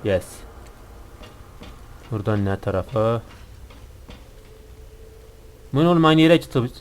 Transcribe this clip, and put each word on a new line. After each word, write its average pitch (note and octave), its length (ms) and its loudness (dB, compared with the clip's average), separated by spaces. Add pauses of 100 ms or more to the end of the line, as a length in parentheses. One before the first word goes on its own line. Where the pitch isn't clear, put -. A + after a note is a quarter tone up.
Yes. F#2+ 220 -2 (1900)
Buradan G#2 340 -2
ne G2 140 -4
tarafa? A2 640 -2 (2500)
Bu C#3 100 2
ne E3+ 40 4
oğlum, E3+ 180 4
aynı D#3 160 6
yere D#3+ 200 6
çıktık - 220 -2
biz. B2 180 -6